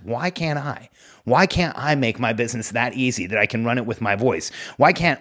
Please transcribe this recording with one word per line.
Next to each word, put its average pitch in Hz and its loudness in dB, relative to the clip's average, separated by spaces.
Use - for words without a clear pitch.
'Why 120 -4
can't 160 -4
I? 139 -10
Why 147 6
can't 175 0
I 147 0
make 117 0
my 113 0
business 117 -4
that 117 -2
easy 127 -2
that 104 -2
I 107 4
can 113 -2
run 120 0
it 110 -4
with 113 -4
my 104 0
voice? 113 0
Why 160 6
can't 160 0